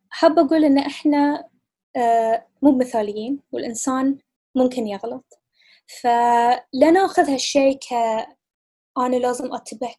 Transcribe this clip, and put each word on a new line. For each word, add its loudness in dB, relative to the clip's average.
حابة 2
أقول 2
إن 4
إحنا، -2
آه، 0
مو 4
مثاليين، -4
والإنسان -4
ممكن -2
يغلط. -12
فلا 2
ناخذ 2
هالشي 0
ك -12
"أنا 0
لازم -4
أتبع -10